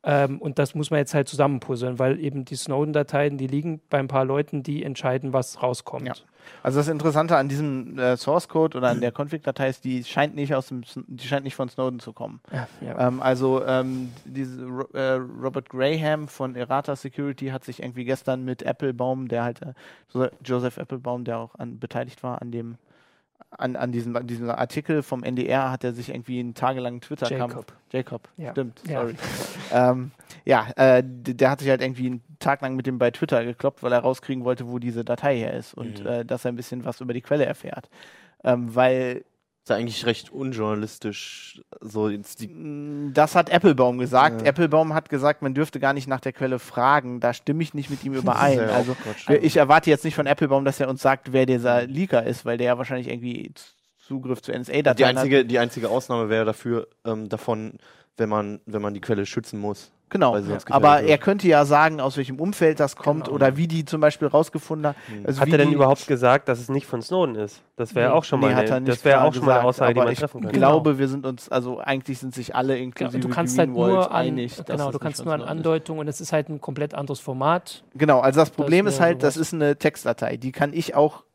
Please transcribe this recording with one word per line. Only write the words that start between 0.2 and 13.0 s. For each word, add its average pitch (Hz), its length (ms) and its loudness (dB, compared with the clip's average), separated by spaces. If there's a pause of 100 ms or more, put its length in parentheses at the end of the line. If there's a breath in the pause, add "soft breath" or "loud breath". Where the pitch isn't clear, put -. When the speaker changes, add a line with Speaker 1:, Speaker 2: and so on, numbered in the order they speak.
Speaker 1:
und 143 180 -4
das 143 160 -2
muss 151 160 -4
man 156 80 2
jetzt 143 160 -2
halt 143 140 2
zusammenpuzzeln, 127 720 -2
weil 135 180 2
eben 139 260 -6
die 131 120 -10
Snowden-Dateien, 143 800 -2
die 131 80 -4
liegen 151 420 -4
bei 143 100 0
ein 135 100 -2
paar 135 160 2
Leuten, 143 400 -2
die 147 180 -6
entscheiden, 131 500 -4
was 127 300 -2
rauskommt. 127 460 -6
Speaker 2:
Ja. 123 60 -8 (500 loud breath)
Also 135 160 2
das 147 80 0
Interessante 160 480 2
an 139 120 4
diesem, 139 520 -4
äh, 127 160 4
Source 160 320 -2
Code 160 300 0
oder 127 100 2
an 120 120 0
der 120 120 0
Speaker 1:
<clears throat> - 40 -12
Speaker 2:
Config-Datei 143 520 -4
ist, - 160 -8
die 127 180 -4
scheint 147 320 -2
nicht 143 220 -4
aus 131 100 -4
dem 127 160 -12
Sn-, - 240 -16
die 123 220 -16
scheint 139 160 -2
nicht 131 100 -10
von 127 140 -6
Snowden 127 320 -6
zu 113 120 -16
kommen. 113 280 -14 (100)
Speaker 1:
Ja, 123 160 -8 (140)
ja. 123 260 -2